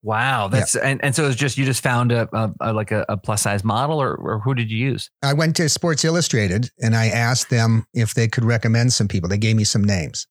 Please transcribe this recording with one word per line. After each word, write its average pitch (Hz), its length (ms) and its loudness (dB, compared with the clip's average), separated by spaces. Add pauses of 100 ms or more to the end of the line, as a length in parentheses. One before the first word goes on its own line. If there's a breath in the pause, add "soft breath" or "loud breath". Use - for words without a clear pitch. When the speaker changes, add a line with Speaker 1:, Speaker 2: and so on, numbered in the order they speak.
Speaker 1:
Wow, 117 420 0
Speaker 2:
Yeah. 104 160 0
Speaker 1:
that's, - 160 0
and, 135 280 0
and 135 100 2
so 151 120 0
it's 131 100 0
just, 135 220 -2
you 135 80 0
just 135 160 -2
found 120 300 2
a, 113 220 0
a, 110 260 -2
a, 113 120 -2
like, 107 200 -4
a, 104 180 -2
a 101 80 -2
plus 104 240 -4
size 101 220 0
model, 135 360 0
or, 113 140 0
or - 240 -4
who 127 160 -2
did 117 160 -2
you 110 80 -4
use? 123 320 -4 (120)
Speaker 2:
I 139 120 0
went 160 220 2
to 165 120 2
Sports 160 360 0
Illustrated 123 680 0 (100)
and 113 160 2
I 113 120 2
asked 117 420 0
them 113 420 2
if 113 220 0
they 117 140 2
could 113 160 -2
recommend 117 500 2
some 104 140 0
people. 87 200 -2
They 98 80 0
gave 113 200 2
me 107 80 4
some 104 200 2
names. 95 460 -2